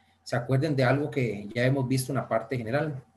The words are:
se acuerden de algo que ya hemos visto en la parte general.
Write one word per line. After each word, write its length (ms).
se 120
acuerden 400
de 80
algo 280
que 420
ya 100
hemos 240
visto 240
en 40
la 120
parte 300
general. 460